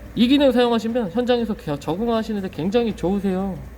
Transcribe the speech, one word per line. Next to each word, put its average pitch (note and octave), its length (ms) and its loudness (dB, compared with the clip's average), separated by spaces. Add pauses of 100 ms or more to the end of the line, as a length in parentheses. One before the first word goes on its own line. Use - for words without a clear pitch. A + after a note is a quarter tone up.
(160)
이 A#3 100 4
기능 C#4 240 6
사용하시면 A#3 600 2
현장에서 A#3 420 0
겨-, D3 240 -6
적응하시는데 G#3+ 720 -2
굉장히 G3+ 460 0
좋으세요. F#3+ 600 -2 (220)